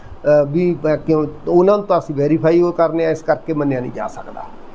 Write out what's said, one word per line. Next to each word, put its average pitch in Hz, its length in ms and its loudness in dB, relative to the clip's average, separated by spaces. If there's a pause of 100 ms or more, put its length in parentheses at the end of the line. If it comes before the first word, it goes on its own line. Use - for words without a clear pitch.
(460)
ਵੀ, 170 300 0 (160)
ਅ, 147 40 0
ਕਿਉਂ 156 300 0 (220)
ਉਹਨਾਂ 185 300 4
ਨੂੰ 202 80 -6
ਤਾਂ 175 120 2
ਅਸੀਂ 151 160 -6
ਵੈਰੀਫਾਈ 160 480 2
ਉਹ 175 100 2
ਕਰਨੇ 165 340 0
ਆ, 160 40 2
ਇਸ 156 120 -4
ਕਰਕੇ 156 300 -2
ਮੰਨਿਆ 143 280 -2
ਨਹੀਂ 127 120 -8
ਜਾ 104 160 -8
ਸਕਦਾ। - 360 -14 (300)